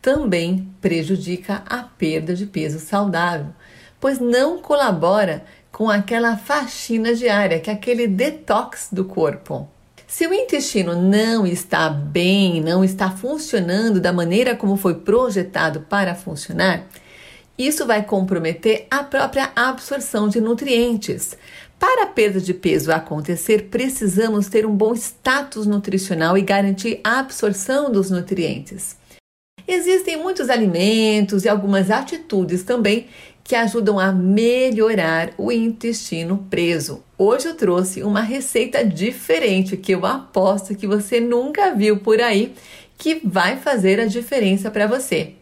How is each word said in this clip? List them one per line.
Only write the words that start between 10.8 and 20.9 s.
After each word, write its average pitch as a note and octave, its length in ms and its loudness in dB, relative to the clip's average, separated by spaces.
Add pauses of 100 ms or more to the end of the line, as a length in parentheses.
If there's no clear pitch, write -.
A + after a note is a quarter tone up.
não G#3 460 4
está E3 420 0
bem, E3+ 720 2
não E3+ 220 2
está F#3+ 300 0
funcionando G#3+ 880 0
da F3 120 2
maneira F#3+ 440 2
como G3 200 0
foi F#3 180 0
projetado F#3 880 0
para F#3+ 340 -2
funcionar, F3 680 -2 (720)
isso C#4+ 300 -2
vai G#3+ 160 2
comprometer F#3+ 880 0
a C#4 140 0
própria C4+ 500 -2
absorção B3 720 -2
de G#3+ 120 2
nutrientes. A#3 1000 0 (400)